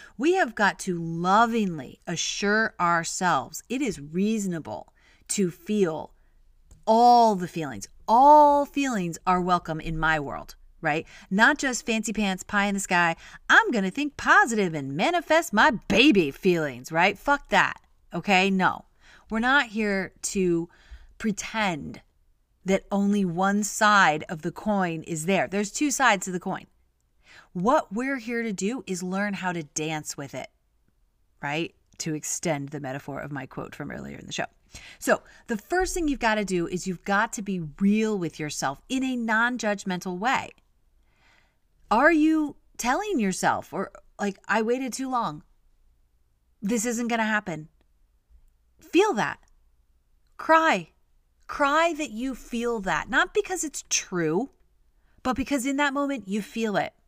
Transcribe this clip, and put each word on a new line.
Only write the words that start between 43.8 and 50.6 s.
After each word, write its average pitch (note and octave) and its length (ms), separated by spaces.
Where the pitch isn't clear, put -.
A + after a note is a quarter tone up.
like, G3+ 180
"I A3 140
waited B3 320
too C4 160
long. G3+ 340
This A3+ 240
isn't A#3+ 220
gonna A3+ 180
happen"? F#3+ 440
Feel F#4 340
that. F3+ 260
Cry. D#4 540